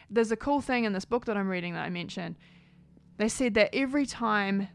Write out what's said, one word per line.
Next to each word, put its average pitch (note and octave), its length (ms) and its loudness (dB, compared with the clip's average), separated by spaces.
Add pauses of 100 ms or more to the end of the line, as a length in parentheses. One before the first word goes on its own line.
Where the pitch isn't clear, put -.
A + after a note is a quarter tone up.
There's A3+ 240 2
a A3 40 0
cool C#4+ 240 0
thing B3 240 0
in G#3+ 80 0
this F#3+ 120 -4
book A#3+ 220 -2
that G#3+ 100 0
I'm G3 120 0
reading F3 260 -4
that E3 100 -4
I E3+ 60 -4
mentioned. F3 460 -8 (840)
They G#3+ 100 2
said B3 260 0
that G#3+ 200 6
every C4+ 320 0
time G3+ 680 0